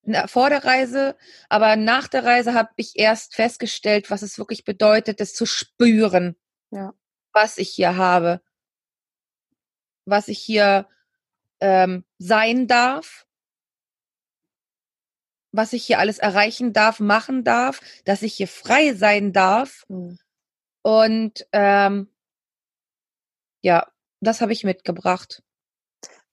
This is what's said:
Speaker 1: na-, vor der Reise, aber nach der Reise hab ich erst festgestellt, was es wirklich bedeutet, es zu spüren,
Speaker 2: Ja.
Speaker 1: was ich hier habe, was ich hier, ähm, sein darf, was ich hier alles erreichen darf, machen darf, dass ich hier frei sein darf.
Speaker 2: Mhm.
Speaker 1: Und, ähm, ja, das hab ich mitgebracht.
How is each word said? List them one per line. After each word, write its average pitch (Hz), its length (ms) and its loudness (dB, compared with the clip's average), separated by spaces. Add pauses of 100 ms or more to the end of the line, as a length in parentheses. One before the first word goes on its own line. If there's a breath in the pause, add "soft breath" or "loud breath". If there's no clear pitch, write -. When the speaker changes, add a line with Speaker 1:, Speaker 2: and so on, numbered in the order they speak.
Speaker 1:
na-, 208 240 -2
vor 254 220 2
der 285 160 -2
Reise, 262 520 -2 (320 soft breath)
aber 214 260 4
nach 226 320 0
der 254 180 -4
Reise 240 280 2
hab 226 240 0
ich - 200 -10
erst 214 380 0
festgestellt, 214 760 -2
was 202 120 -6
es 202 160 -14
wirklich 214 260 -12
bedeutet, 214 580 0
es 196 120 -8
zu - 120 -2
spüren, 208 920 2 (360)
Speaker 2:
Ja. 196 220 -14 (400)
Speaker 1:
was 214 240 0
ich 190 120 -6
hier 180 280 0
habe, 180 440 0 (1600)
was 202 240 0
ich 208 100 -8
hier, 202 480 2 (720)
ähm, 185 440 2 (120)
sein 220 500 0
darf, 247 580 -2 (2250)
was 220 220 -4
ich 240 120 -8
hier - 140 0
alles 202 200 -2
erreichen 214 540 -2
darf, 220 260 2
machen 220 440 -2
darf, 247 380 -2 (240 loud breath)
dass 196 160 -2
ich 214 140 -8
hier 196 120 -6
frei 277 460 0
sein 202 400 0
darf. 196 560 0
Speaker 2:
Mhm. 180 280 -14 (680)
Speaker 1:
Und, 220 680 0
ähm, 202 580 2 (1500)
ja, 175 260 2 (340)
das 220 200 -2
hab 226 100 -2
ich 226 120 -6
mitgebracht. 180 800 -6 (880 loud breath)